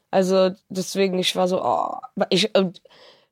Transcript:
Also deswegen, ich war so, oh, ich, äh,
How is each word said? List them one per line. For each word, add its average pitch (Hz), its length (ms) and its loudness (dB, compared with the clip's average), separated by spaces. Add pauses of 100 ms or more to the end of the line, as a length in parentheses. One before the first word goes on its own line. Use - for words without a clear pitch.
(120)
Also 185 400 2 (180)
deswegen, 190 500 -2
ich 180 160 -2
war 185 140 2
so, 185 140 -2
oh, 87 280 0 (380)
ich, 190 260 0
äh, 190 160 2 (600)